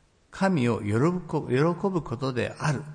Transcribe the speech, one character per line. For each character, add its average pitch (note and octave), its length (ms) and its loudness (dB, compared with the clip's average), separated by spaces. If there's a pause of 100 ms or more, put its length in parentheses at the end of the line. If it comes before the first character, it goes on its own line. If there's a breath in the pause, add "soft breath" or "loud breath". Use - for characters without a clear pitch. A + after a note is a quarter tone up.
(300 soft breath)
神 F3 380 2
を A2+ 120 2
喜 G2+ 120 -2
ぶ E3 280 2
こ-、 - 300 -4
喜 B2 60 4 (320)
ぶ F#3 120 -2
こ A#2 160 -6
と C3+ 160 -4
で A2 260 -4
あ D3+ 140 0
る」 A#2+ 100 -4 (120)